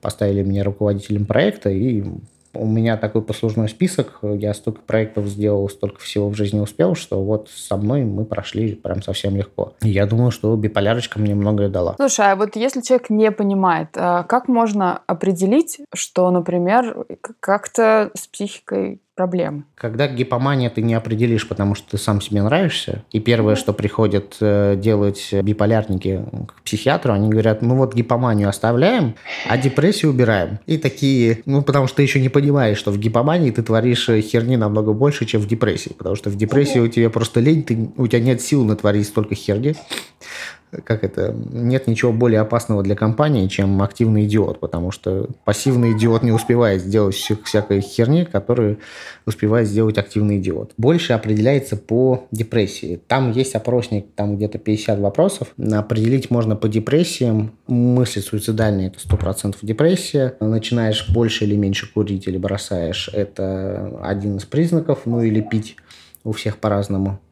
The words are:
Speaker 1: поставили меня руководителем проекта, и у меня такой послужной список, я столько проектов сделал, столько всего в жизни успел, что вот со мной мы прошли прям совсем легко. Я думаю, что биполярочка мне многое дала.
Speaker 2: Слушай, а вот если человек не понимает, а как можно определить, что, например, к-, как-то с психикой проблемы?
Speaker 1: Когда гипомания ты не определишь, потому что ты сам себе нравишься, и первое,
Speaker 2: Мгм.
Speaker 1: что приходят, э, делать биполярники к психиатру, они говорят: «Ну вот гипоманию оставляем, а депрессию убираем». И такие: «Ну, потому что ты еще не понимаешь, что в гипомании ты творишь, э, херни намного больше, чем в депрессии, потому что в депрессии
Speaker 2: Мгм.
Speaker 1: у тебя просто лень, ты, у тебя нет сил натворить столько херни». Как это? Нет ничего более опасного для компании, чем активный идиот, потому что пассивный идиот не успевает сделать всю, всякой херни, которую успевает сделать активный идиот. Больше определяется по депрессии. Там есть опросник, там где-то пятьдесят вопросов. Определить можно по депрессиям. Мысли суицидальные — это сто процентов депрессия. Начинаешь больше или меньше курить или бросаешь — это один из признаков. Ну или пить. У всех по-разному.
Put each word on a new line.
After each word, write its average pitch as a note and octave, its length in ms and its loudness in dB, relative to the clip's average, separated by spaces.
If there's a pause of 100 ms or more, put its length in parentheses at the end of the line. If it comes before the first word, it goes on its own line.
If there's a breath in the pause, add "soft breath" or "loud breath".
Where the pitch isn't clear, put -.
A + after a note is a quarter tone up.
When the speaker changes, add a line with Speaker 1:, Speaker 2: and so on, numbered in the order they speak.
Speaker 1:
поставили G2+ 420 -2
меня G2 200 0
руководителем G2+ 600 -2
проекта, C#3 460 0
и G#2+ 320 -2 (520)
у A2 120 -4
меня A2 300 2
такой A2 260 -2
послужной A2 440 -2
список, - 540 -4
я G#2 320 -2
столько G#2+ 320 -8
проектов G#2+ 400 -2
сделал, G2+ 440 0
столько - 300 -8
всего G2+ 300 -2
в G2+ 60 -4
жизни G#2 240 0
успел, D#3+ 340 0
что - 300 -4
вот G#2 260 -4
со - 280 -6
мной A#2 260 0
мы G#2+ 220 -2
прошли G#2+ 500 -4
прям F#2 260 -6
совсем G2+ 340 -4
легко. - 460 -4
Я G2+ 240 2
думаю, A2+ 240 2
что A2 260 0
биполярочка G#2+ 640 0
мне G#2 160 0
многое G2+ 360 2
дала. F#2 260 -2
Speaker 2:
Слушай, A3+ 360 2
а G3 40 2
вот G#3 200 -2
если A#3+ 260 -2
человек B3 280 0
не G#3+ 220 4
понимает, F#3+ 640 0
а F3 260 0
как B3 260 0
можно G#3 600 0
определить, G3 720 0 (160)
что, - 340 0
например, F3+ 680 0 (260)
к-, - 180 -14
как-то G#3+ 720 2
с - 140 -14
психикой G3 720 -8 (160)
проблемы? E3+ 500 -4 (100)
Speaker 1:
Когда A#2+ 320 -2
гипомания B2+ 640 0
ты A2 100 -4
не A2+ 140 2
определишь, A2+ 520 0
потому G2+ 280 0
что - 160 -16
ты G#2 80 -4
сам G2+ 200 0
себе G#2 220 -2
нравишься, D3 680 -2
и A2 80 0
первое, A2 340 4
Speaker 2:
Мгм. G#2 60 0
Speaker 1:
что - 140 -2
приходят, G#2 680 -2
э, G2+ 340 4
делать G2+ 560 0
биполярники G#2 960 0 (220)
к - 160 -20
психиатру, C3 500 0
они G#2 160 2
говорят: G#2+ 320 2
«Ну A#2+ 140 2
вот C3 180 2
гипоманию A#2 560 2
оставляем, B2+ 640 2 (340 loud breath)
а A2 120 2
депрессию C#3+ 520 2
убираем». A2 540 2
И D#3+ 140 0
такие: C3 680 2
«Ну, C#3+ 160 2
потому C#3 240 2
что - 120 -2
ты D3 40 4
еще C#3 180 4
не C3 100 2
понимаешь, C#3 500 2
что - 100 -4
в G2+ 80 0
гипомании A#2+ 540 2
ты A#2 100 -2
творишь, A2+ 480 2
э, A2 100 6
херни A#2 380 2
намного G#2+ 360 2
больше, C3+ 320 2
чем A2 160 0
в G#2 60 -4
депрессии, G#2+ 480 -2
потому F#2 200 -4
что - 160 -6
в G2+ 40 -6
депрессии B2+ 440 2
Speaker 2:
Мгм. A#2 80 4
Speaker 1:
у A#2 40 -2
тебя A#2 200 4
просто A2+ 280 0
лень, D3+ 220 4
ты, A2+ 340 -2
у B2+ 120 0
тебя A#2+ 120 2
нет A#2+ 220 2
сил C#3 240 2
натворить G#2 400 2
столько G#2+ 300 -4
херни». A#2 400 -2 (1120 loud breath)
Как G#2+ 180 -2
это? G2 320 -2 (160)
Нет B2 340 0
ничего A#2 260 2
более A2+ 280 4
опасного A2 420 0
для G2 140 2
компании, A2 520 2
чем G2 360 2
активный G#2+ 420 2
идиот, G#2 340 0
потому E2+ 300 -4
что F#2+ 400 -4 (160)
пассивный A#2+ 460 2
идиот A2+ 320 2
не A#2+ 80 4
успевает A2 500 4
сделать G2+ 320 2
всю, - 300 -4
всякой G2+ 380 0
херни, C3+ 440 2
которую G#2+ 540 0 (480 loud breath)
успевает G#2+ 400 2
сделать G#2+ 320 2
активный G#2 400 0
идиот. F2+ 380 -6
Больше C#3+ 360 2
определяется A2 640 0
по B2+ 540 0
депрессии. G2+ 760 -4
Там C3 260 0
есть C3 200 -2
опросник, A2+ 600 -2
там G#2 200 -2
где-то G#2+ 220 -4
пятьдесят G#2+ 400 0
вопросов. G2+ 520 0 (100)
Определить A2 720 0
можно A2+ 240 2
по A2 120 -2
депрессиям. A2+ 840 0 (160)
Мысли B2 540 0
суицидальные — G#2 640 -2
это F#2+ 120 -10
сто - 160 -2
процентов G2 460 -4
депрессия. C#3 800 0
Начинаешь A2 680 0
больше A2+ 380 2
или G#2 100 2
меньше G2+ 380 -2
курить G2+ 340 -2
или F#2 120 -4
бросаешь — F#2 760 -4
это F#2+ 880 -6
один G2 360 -4
из G2 80 -8
признаков. D#3+ 600 0
Ну A#2 160 0
или A2 180 2
пить. G#2+ 360 -4 (480 loud breath)
У A2 80 -6
всех G#2 260 -6
по-разному. G2 640 -2 (120)